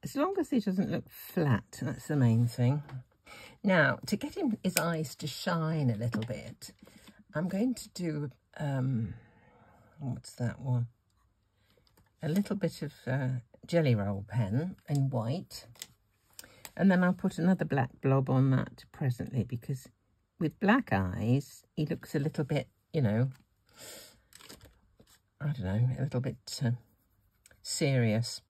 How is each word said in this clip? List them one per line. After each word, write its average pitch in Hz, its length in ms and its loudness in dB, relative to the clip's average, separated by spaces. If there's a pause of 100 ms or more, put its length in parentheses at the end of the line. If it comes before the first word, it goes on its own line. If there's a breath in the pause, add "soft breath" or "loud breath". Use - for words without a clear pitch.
As - 120 -6
long 349 220 0
as 320 120 -2
he 254 100 2
doesn't 190 300 0
look - 180 -4
flat, - 720 0
that's - 280 -6
the 151 80 0
main 120 300 4
thing. 127 360 2 (800 loud breath)
Now, 160 420 4
to 214 100 0
get 294 200 -6
him, 277 260 -2
his 185 140 0
eyes 160 400 -2
to 160 100 -10
shine 160 640 -2
a 107 60 0
little 117 260 -2
bit, - 500 -10 (640 loud breath)
I'm 170 140 -2
going 214 260 0
to - 160 -14
do... 151 400 -4 (280)
Um, 131 560 -2 (880 loud breath)
what's 127 340 -8
that - 260 -4
one? 123 280 -2 (1300 soft breath)
A 156 60 -4
little 202 280 0
bit 170 260 -4
of, 147 100 -8 (140)
uh, 131 220 0 (360)
Gelly 151 300 4
Roll 101 320 -2
pen 120 480 0 (140)
in 139 200 2
white. 123 580 -4 (1080 loud breath)
And 196 140 6
then 180 140 6
I'll 180 80 4
put 185 260 -2
another 180 260 4
black 139 260 0 (100)
blob 135 280 4
on 131 220 4
that 127 400 -2
presently, 131 540 -2
because - 440 -8 (520)
with 156 180 -2
black 226 340 4
eyes, 101 720 0 (140)
he 156 100 0
looks - 300 -8
a - 20 2
little 151 260 -2
bit, 135 220 -2 (260)
you 156 100 2
know, 117 280 2 (2000 loud breath)
I 147 60 -4
don't 143 140 -2
know, 101 280 2 (100)
a 131 40 -2
little 131 180 -2
bit, - 440 -8
uh, 117 60 2 (920)
serious. 120 880 2